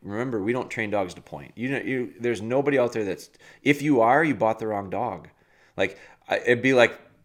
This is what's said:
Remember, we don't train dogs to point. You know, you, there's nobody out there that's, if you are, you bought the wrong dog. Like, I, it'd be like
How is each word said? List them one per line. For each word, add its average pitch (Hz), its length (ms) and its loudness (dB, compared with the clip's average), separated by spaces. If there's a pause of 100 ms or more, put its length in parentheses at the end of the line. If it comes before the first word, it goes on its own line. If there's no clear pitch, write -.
Remember, 110 400 -6
we 104 100 -2
don't 127 180 -4
train 107 200 -6
dogs 95 240 -4
to - 80 -18
point. 71 340 -16
You 123 140 -6
know, 139 100 -4
you, 127 400 -6
there's 117 220 -2
nobody 135 380 0
out 120 120 2
there 110 140 -2
that's, 90 240 -8 (320)
if 143 220 0
you 143 180 4
are, 127 220 6
you 151 100 0
bought 110 240 0
the 113 80 -8
wrong 101 240 -4
dog. 101 400 -6 (480)
Like, 95 220 -2 (280)
I, 101 120 0
it'd 117 240 2
be 135 100 4
like 120 260 6 (240)